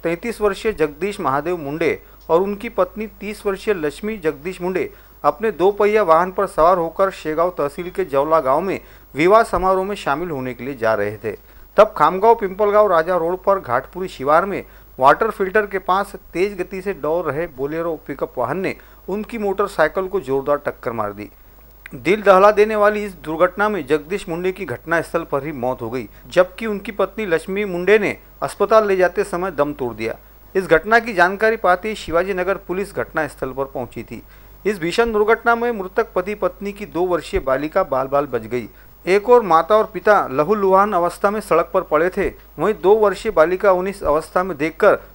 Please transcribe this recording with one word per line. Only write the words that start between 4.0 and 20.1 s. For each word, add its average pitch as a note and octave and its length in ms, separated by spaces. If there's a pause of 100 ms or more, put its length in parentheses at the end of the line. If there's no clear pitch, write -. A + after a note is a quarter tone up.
जगदीश D#3+ 440
मुंडे F3 280 (340)
अपने G3+ 280
दो F#3 200
पहिया G#3 320
वाहन E3+ 280
पर F#3+ 160
सवार F3 300
होकर E3+ 360
शेगांव D#3 440
तहसील E3+ 320
के F3+ 160
जवला D3+ 340
गांव C3+ 220
में F#3 180 (360)
विवाह F#3+ 280
समारोह F#3+ 420
में G3+ 100
शामिल D#3+ 340
होने B2+ 240
के A#2+ 100
लिए C3+ 120
जा A2 180
रहे G#2 240
थे। G#2+ 140 (460)
तब G#3+ 200
खामगांव F#3+ 380
पिंपलगांव G#3 520
राजा F3 300
रोड E3+ 260
पर G3 160
घाटपुरी C3+ 480
शिवार D#3 380
में F3 180 (340)
वाटर D#3 340
फिल्टर G3 340
के G3 140
पास F#3+ 360 (180)
तेज G3 260
गति F3+ 220
से G3 140
दौड़ D#3+ 300
रहे D3+ 220
बोलेरो D#3+ 480 (120)
पिकअप - 300
वाहन B2+ 200
ने F3 180 (340)
उनकी G#3+ 280
मोटरसाइकिल G3 680
को F#3+ 120